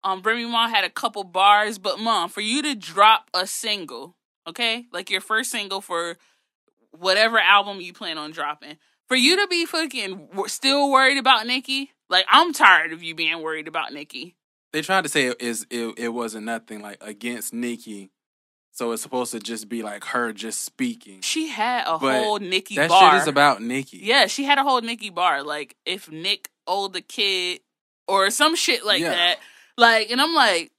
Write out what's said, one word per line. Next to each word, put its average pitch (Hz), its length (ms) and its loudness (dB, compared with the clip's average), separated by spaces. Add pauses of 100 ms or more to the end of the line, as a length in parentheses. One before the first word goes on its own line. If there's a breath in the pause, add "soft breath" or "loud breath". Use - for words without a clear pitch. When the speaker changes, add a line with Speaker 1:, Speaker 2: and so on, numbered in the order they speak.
Speaker 1:
Um, 190 180 -4
Remy 233 240 -2
Ma 233 220 0
had 208 160 0
a 175 60 -4
couple 214 340 -6
bars, 202 540 4
but, 185 200 -6
Mom, 214 300 -2
for - 120 -10
you 226 220 -2
to 285 120 -4
drop 202 600 2
a 185 120 -2
single, 170 680 -8 (320)
okay? 233 440 -4
Like, 180 180 -10
your 190 100 -2
first 220 300 -2
single 196 300 -6
for 170 360 -6 (760)
whatever 202 480 2
album 196 420 4
you 175 120 -14
plan 165 260 -10
on 151 140 -10
dropping, 147 460 -10 (280)
for 262 100 -2
you 285 200 6
to 403 100 2
be 349 200 -2
fucking 220 680 -6
w-, 196 160 -4
still 277 420 0
worried 269 280 4
about 233 280 2
Nicki, 269 460 -6 (160)
like, 185 200 2
I'm 294 240 6
tired 165 400 6
of 165 100 -14
you 165 120 -10
being 160 280 -2
worried 156 260 -6
about 160 240 -6
Nicki. 147 420 -16 (380)
Speaker 2:
They 156 100 -2
tried 190 220 0
to 147 40 -6
say 139 180 2
it 123 140 -4
is, 117 300 -6
it, 117 280 -6
it 117 100 -6
wasn't 113 380 -8
nothing, 113 360 -10
like, 104 180 -16
against 110 520 -10
Nicki. 113 580 -10 (640)
So 117 180 -6
it's 113 100 -6
supposed 127 300 -6
to 117 60 -8
just 110 300 -10
be, 113 140 -6
like, 104 240 -12
her 120 260 -2
just 107 320 -10
speaking. 131 560 -8
Speaker 1:
She 320 280 -4
had 240 380 -4
a 160 120 -2
Speaker 2:
But 135 240 0
Speaker 1:
whole 208 160 0
Nicki 190 380 -4
Speaker 2:
that 156 120 2
Speaker 1:
bar. 175 240 10
Speaker 2:
shit 143 100 4
is 156 60 0
about 143 340 4
Nicki. 135 360 -6
Speaker 1:
Yeah, 254 280 2
she 277 180 -6
had 277 140 2
a 277 40 0
whole 262 180 2
Nicki 226 300 -10
bar. 170 320 0
Like, 147 420 -8
if 175 260 -8
Nick 175 380 -6 (180)
owed 196 280 -4
the 180 80 -8
kid 185 580 -4 (480)
or 196 220 2
some 311 260 2
shit - 280 -2
like 196 180 2
Speaker 2:
Yeah. 165 80 -2
Speaker 1:
that. 175 280 0 (380 soft breath)
Like, 226 340 4
and 247 120 0
I'm 330 120 0
like 196 440 2